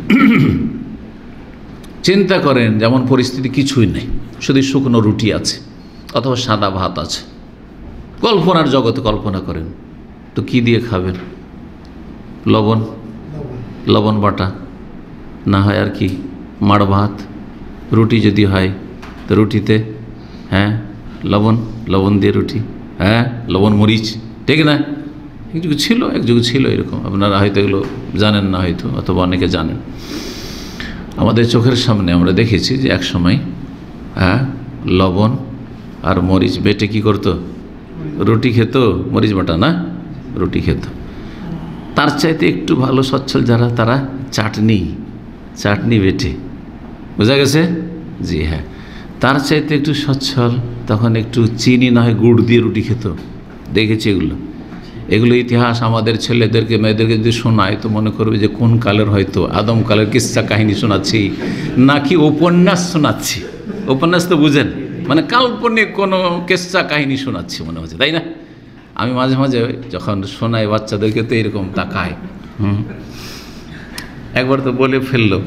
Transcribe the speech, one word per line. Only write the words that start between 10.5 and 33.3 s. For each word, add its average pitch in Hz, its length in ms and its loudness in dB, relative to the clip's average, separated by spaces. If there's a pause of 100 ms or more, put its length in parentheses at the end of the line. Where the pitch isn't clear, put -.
দিয়ে 117 200 4
খাবেন? 92 340 -4 (1300)
লবণ, 110 380 2 (1040)
লবণ 107 340 4
বাটা, 95 300 0 (960)
না 98 160 4
হয় 101 160 2
আর 101 120 0
কি 95 180 -2 (520)
মাড় 101 240 4
ভাত, 202 380 0 (720)
রুটি 113 260 4
যদি 104 240 4
হয় 95 260 2 (580)
তো 95 60 2
রুটিতে, 107 480 2 (680)
হ্যাঁ, 104 300 2 (440)
লবণ, 107 320 4 (320)
লবণ 98 320 4
দিয়ে 101 120 4
রুটি, 101 260 -2 (400)
হ্যাঁ, 110 260 4 (240)
লবণ 98 240 4
মরিচ, 107 420 2 (320)
ঠিক 156 200 4
না? 147 120 4 (760)
এক 165 60 -2
যুগ 165 180 -2
ছিল, - 320 0
এক - 140 -2
যুগ 117 160 4
ছিল 120 260 2
এরকম, 98 400 -2
আপনারা 98 320 2
হয়তো 101 220 4
এগুলো 98 240 2 (340)
জানেন 104 260 4
না 92 140 0
হয়তো, 90 380 -2
অথবা 92 260 0
অনেকে 92 260 2
জানেন। 85 280 0 (1400)
আমাদের 117 340 4
চোখের 123 260 4
সামনে 101 360 2
আমরা 87 200 4
দেখেছি 95 440 2
যে 135 120 0
এক 92 160 0
সময়, 87 340 2 (760)